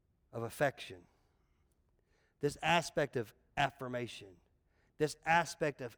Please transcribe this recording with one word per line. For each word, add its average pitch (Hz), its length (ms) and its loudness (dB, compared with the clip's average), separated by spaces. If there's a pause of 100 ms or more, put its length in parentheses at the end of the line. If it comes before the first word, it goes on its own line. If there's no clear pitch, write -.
(300)
of 117 120 -6
affection, 117 560 -4 (1400)
this 143 200 0
aspect 160 540 2
of 113 160 -2 (240)
affirmation, 123 720 -2 (720)
this 151 260 2
aspect 160 560 2
of 120 180 -8